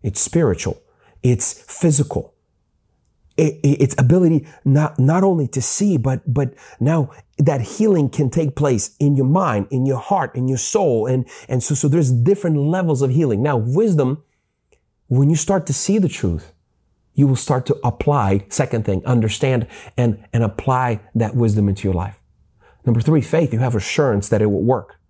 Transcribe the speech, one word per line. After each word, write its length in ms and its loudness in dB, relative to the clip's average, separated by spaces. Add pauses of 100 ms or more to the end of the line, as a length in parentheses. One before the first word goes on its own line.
It's 200 -4
spiritual. 600 -2 (400)
It's 320 0
physical. 800 -2 (1040)
It, 260 2
it, 180 2
it's 160 0
ability 500 4 (180)
not, 340 2
not 240 4
only 260 2
to 120 -4
see, 360 0
but, 240 -2 (100)
but 220 -2 (260)
now 320 0 (260)
that 240 2
healing 480 0
can 200 -2
take 260 -2
place 440 -2
in 160 2
your 100 2
mind, 440 0
in 160 -2
your 140 -2
heart, 360 -4
in 120 -4
your 100 -2
soul. 500 0
And, 200 -2 (220)
and 120 -2
so, 140 -2
so 120 -2
there's 240 2
different 460 0
levels 440 0
of 100 0
healing. 300 2
Now, 160 0
wisdom, 680 0 (840)
when 220 2
you 60 2
start 320 -2
to 60 -4
see 240 0
the 120 2
truth, 440 -6 (600)
you 140 4
will 80 2
start 300 -2
to 180 -2
apply, 680 0
second 360 -2
thing, 200 -2
understand 640 0 (300)
and, 340 0
and 120 0
apply 580 -2 (140)
that 200 -2
wisdom 320 2
into 200 -2
your 60 0
life. 280 -6 (640)
Number 160 2
three, 200 2
faith, 320 0
you 60 0
have 160 0
assurance 540 0
that 120 2
it 60 4
will 160 0
work. 360 -2 (100)